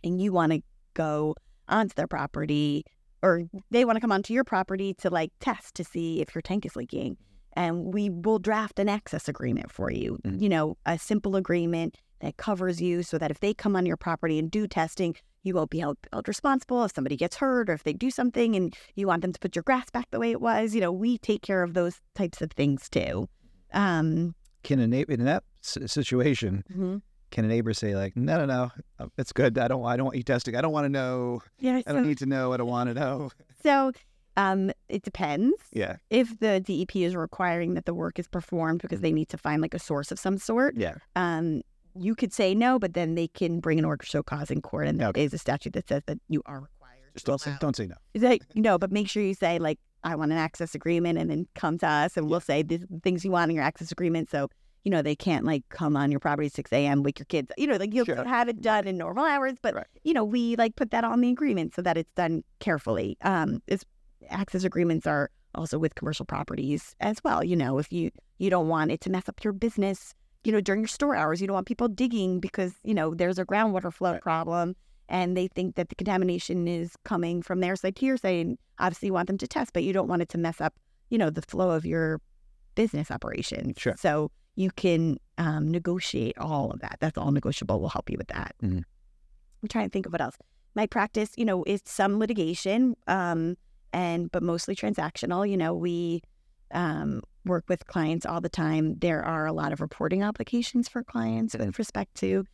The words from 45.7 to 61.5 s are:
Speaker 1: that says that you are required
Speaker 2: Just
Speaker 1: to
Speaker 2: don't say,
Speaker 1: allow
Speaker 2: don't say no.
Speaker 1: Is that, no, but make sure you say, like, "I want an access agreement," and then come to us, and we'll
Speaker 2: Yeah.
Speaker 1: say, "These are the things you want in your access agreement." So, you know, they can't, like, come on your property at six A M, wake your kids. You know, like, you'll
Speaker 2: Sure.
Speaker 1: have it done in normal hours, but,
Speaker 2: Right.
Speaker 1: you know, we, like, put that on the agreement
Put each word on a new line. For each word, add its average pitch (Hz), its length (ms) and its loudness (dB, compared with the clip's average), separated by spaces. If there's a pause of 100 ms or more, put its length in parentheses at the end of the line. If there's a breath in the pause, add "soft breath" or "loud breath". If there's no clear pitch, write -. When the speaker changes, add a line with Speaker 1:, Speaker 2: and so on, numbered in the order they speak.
Speaker 1:
that - 140 -4
says 143 180 0
that 151 120 -6 (100)
you 151 180 0
are 135 140 -12
required 131 540 -20
Speaker 2:
Just - 120 -8
Speaker 1:
to - 40 0
Speaker 2:
don't 139 100 0
say, 151 100 -6
Speaker 1:
allow 139 80 -8
Speaker 2:
don't 147 180 0
say 104 100 -4
no. 87 80 -10 (200)
Speaker 1:
Is 220 80 2
that, 247 180 6 (140)
no, 214 240 6
but 190 120 0
make 202 180 0
sure 214 140 0
you 190 120 2
say, 170 260 2
like, 156 180 0 (240)
"I 165 140 -4
want 151 160 0
an 165 60 2
access 160 360 -4
agreement," 170 460 2
and 165 100 0
then 156 240 -2
come 165 240 -2
to 165 80 0
us, 151 300 2
and 156 120 0
we'll 165 120 2
Speaker 2:
Yeah. - 40 -18
Speaker 1:
say, 147 200 2
"These 165 180 -2
are 185 80 -16
the 165 80 -10
things 180 260 0
you 196 60 0
want 170 200 4
in 165 40 2
your 151 100 0
access 160 280 -2
agreement." 165 360 0
So, 139 200 0 (340)
you 196 80 0
know, 170 100 4
they 147 140 0
can't, 156 300 0
like, 151 240 2
come 151 280 0
on 143 140 4
your 139 80 2
property 147 280 0
at 139 60 -4
six - 200 -4
A 139 120 4
M, 143 200 4
wake 143 160 0
your 139 60 -14
kids. 143 300 0
You 294 120 0
know, 240 80 4
like, 208 180 -2
you'll 247 100 4
Speaker 2:
Sure. 254 200 0
Speaker 1:
have 240 240 2
it 233 120 -4
done 214 280 2
in 185 100 -2
normal 175 260 -2
hours, 277 380 2
but, 226 120 0
Speaker 2:
Right. - 120 -6 (160)
Speaker 1:
you 311 100 0
know, 240 120 4
we, 233 320 2
like, 226 180 2
put - 160 -2
that 233 140 2
on 233 160 2
the 247 100 4
agreement 247 460 0